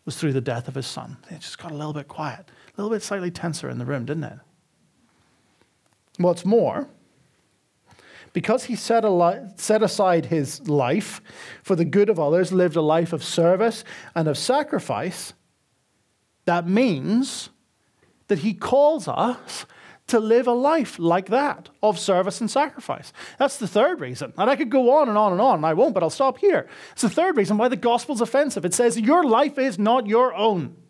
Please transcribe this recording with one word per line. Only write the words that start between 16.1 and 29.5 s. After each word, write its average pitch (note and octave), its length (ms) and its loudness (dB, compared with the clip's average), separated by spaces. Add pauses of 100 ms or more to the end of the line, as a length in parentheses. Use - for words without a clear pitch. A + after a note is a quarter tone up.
that F3 240 -2
means G#3 800 -2 (800)
that F#3 120 0
he G3 140 -2
calls C#4+ 540 2
us - 580 -6 (400)
to A#3 140 2
live A3+ 280 4
a A#3+ 60 2
life C#4 440 0
like F3 300 2
that, C4+ 420 -2 (140)
of G#3+ 160 2
service F#3+ 420 0
and G#3+ 80 -4
sacrifice. - 640 -4 (240)
That's C#4 200 0
the G#3 100 -6
third C4+ 320 2
reason. B2+ 380 -10
And G#3 120 2
I C#4+ 60 2
could B3 160 -4
go C4 280 4
on C#4 80 2
and G#3 100 0
on G#3+ 140 4
and F3+ 100 0
on, A#3 160 4
and D3+ 80 -2
I D#3+ 100 2
won't, A#3+ 180 2
but F3+ 80 0
I'll E3 80 2
stop C4 300 0
here. E4+ 280 2 (260)
It's - 100 -6
the A3 60 4
third E4 280 2
reason G3+ 200 2
why A#3 100 4
the B3 80 0
gospel's A#3 440 0
offensive. C4 460 0
It F3+ 80 -2
says A#3 260 2
your D4+ 240 4
life C#4 360 2